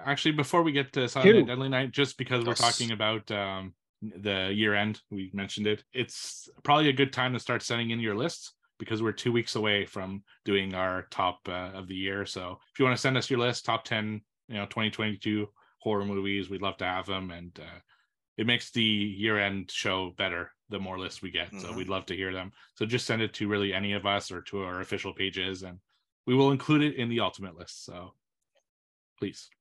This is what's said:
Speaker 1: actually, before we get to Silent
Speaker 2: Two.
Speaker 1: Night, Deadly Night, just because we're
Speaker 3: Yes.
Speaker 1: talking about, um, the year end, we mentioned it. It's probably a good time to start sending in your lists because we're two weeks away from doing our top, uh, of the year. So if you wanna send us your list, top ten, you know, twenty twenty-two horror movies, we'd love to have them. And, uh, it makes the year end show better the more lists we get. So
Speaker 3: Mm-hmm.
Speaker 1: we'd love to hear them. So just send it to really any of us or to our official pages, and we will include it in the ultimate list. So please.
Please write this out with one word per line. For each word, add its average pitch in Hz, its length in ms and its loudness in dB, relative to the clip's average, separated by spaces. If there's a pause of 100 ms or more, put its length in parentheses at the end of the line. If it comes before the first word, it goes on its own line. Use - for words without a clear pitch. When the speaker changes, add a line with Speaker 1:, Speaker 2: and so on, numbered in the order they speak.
Speaker 1:
actually, 143 280 2
before 151 300 4
we 160 80 4
get 139 220 0
to 127 140 2
Silent 139 240 8
Speaker 2:
Two. 226 80 12
Speaker 1:
Night, 123 80 6
Deadly 131 220 -2
Night, 131 220 0
just 139 280 0
because 123 240 0
we're 117 80 0
Speaker 3:
Yes. 113 80 0
Speaker 1:
talking 117 320 4
about, 107 400 0
um, 95 420 -4 (280)
the 98 520 -2
year 104 220 4
end, 104 340 2
we 95 240 -6
mentioned 98 320 -4
it. 107 180 0 (100)
It's - 540 -6 (160)
probably 151 260 6
a 135 40 4
good 135 180 4
time 127 220 0
to 117 60 -2
start 120 240 -2
sending 117 280 0
in 117 80 -2
your 107 160 0
lists - 380 -4 (260)
because 110 220 -2
we're 113 100 2
two 120 200 -2
weeks 117 240 0
away 104 300 2
from 98 380 -8 (220)
doing 98 300 2
our 92 340 0
top, 92 380 0
uh, 90 260 -6
of 95 140 -10
the 95 80 -8
year. 95 320 -2
So 90 320 -8 (140)
if - 60 -18
you 135 60 6
wanna 123 120 4
send 131 200 2
us - 120 -2
your 127 100 2
list, 120 260 0
top 113 200 0
ten, 107 360 -2 (280)
you 110 60 -8
know, 101 140 -4
twenty 110 220 0
twenty-two 107 560 0 (320)
horror 101 260 0
movies, 98 440 -2
we'd 95 120 -6
love 98 160 -4
to 101 80 -4
have 92 220 -2
them. 95 240 -4
And, 87 280 -14
uh, 80 200 -16 (580)
it 113 80 0
makes 120 240 2
the 117 140 2
year 104 560 2
end 98 320 -2
show 92 400 -2
better 87 400 -4 (180)
the 104 80 -6
more 95 220 -6
lists 92 240 -8
we 92 80 -8
get. 87 220 -4
So 90 160 -10
Speaker 3:
Mm-hmm. 82 80 -8
Speaker 1:
we'd 92 120 -6
love 95 180 -2
to 90 80 -4
hear 95 160 -4
them. 92 200 -8 (240)
So 110 100 -2
just 123 220 -2
send 113 160 2
it 101 120 -2
to 107 120 -2
really 101 260 2
any 101 200 0
of 98 120 -2
us 101 240 0
or 90 140 -8
to 101 180 -8
our 90 200 -6
official 95 300 -4
pages, 92 520 -4
and 92 160 -14 (480)
we 127 80 6
will 135 160 8
include 147 320 4
it 147 140 0
in 120 120 -2
the 117 120 0
ultimate 92 360 -4
list. - 260 -16
So 90 300 -16 (1040)
please. - 320 -6 (120)